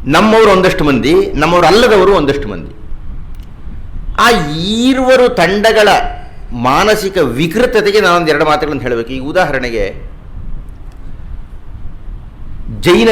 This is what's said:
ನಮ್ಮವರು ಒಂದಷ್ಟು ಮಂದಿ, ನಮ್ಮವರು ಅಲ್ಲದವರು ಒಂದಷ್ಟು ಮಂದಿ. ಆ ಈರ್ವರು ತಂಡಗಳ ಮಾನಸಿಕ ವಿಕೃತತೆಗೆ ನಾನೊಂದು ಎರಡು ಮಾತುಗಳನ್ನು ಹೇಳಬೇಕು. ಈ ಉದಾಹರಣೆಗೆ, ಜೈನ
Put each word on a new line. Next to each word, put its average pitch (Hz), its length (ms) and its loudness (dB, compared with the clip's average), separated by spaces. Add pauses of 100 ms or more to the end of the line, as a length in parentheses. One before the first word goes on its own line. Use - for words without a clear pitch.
ನಮ್ಮವರು 214 440 4
ಒಂದಷ್ಟು 165 340 2
ಮಂದಿ, 143 480 2
ನಮ್ಮವರು 165 340 2
ಅಲ್ಲದವರು 202 460 6
ಒಂದಷ್ಟು 139 360 0
ಮಂದಿ. 85 300 -12 (1400)
ಆ 190 360 2
ಈರ್ವರು 247 720 2
ತಂಡಗಳ 208 600 2 (640)
ಮಾನಸಿಕ 185 680 0
ವಿಕೃತತೆಗೆ 196 800 2
ನಾನೊಂದು 175 280 2
ಎರಡು 151 160 2
ಮಾತುಗಳನ್ನು 151 380 0
ಹೇಳಬೇಕು. 120 280 -2
ಈ 131 80 -6
ಉದಾಹರಣೆಗೆ, 127 760 -2 (2750)
ಜೈನ 214 320 4